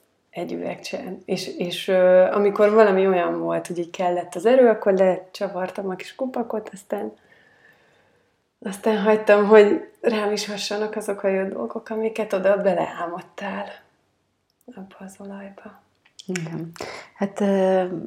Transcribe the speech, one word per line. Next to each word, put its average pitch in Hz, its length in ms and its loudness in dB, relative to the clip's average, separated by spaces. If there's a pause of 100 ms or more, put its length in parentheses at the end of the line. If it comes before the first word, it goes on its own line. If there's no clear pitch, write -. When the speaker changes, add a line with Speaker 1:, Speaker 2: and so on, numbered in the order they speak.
(300)
Speaker 1:
egy 175 220 -10
üvegcse. 175 500 -10 (220)
És, - 340 -8
és, 175 300 -6
ö, 185 440 6
amikor 202 380 4
valami 202 360 6
olyan 170 340 0
volt, 165 260 -4
hogy 170 120 -8
így 170 120 -6
kellett 175 440 -4
az 180 120 -2
erő, 254 220 6
akkor 214 240 2
lecsavartam 185 1000 -2
a 185 40 -4
kis - 200 -16
kupakot, 240 580 -6
aztán, 208 400 -10 (1500)
aztán 208 380 -2
hagytam, 208 440 4
hogy 208 440 6 (100)
rám 214 320 0
is 208 140 -4
hassanak 208 500 -6
azok 202 260 -8
a 196 60 0
jó 190 200 0
dolgok, 226 420 -10
amiket 220 420 -4
oda 190 240 2
beleálmodtál 185 1080 -4 (1120)
abba 190 220 -18
az 190 200 -18
olajba. 196 640 -18 (460)
Speaker 2:
Igen. 165 460 -6 (420)
Hát, 202 260 -6
ö, 190 440 2 (220)